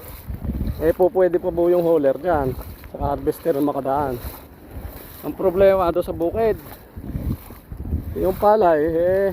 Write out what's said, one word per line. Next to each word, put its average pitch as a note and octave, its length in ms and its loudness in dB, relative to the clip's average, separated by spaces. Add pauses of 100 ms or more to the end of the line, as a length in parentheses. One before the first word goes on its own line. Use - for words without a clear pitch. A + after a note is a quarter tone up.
(800)
eh D#3+ 140 2
po F3+ 180 4
pwede F3+ 240 4
pa F3+ 140 -2
po E3+ 180 2
yung F3 140 4
hauler D3+ 340 4
dyan, C#3+ 380 0 (400)
saka C#3+ 100 -6
harvester C#3+ 540 -2
na C#3+ 100 2
makadaan. C3+ 460 -2 (1120)
Ang D3+ 80 -6
problema F#3+ 580 4
doon F3 140 0
sa E3+ 100 -6
bukid, G3+ 400 0 (1600)
yung F3 220 0
palay, G3+ 420 4
eh, F3 520 2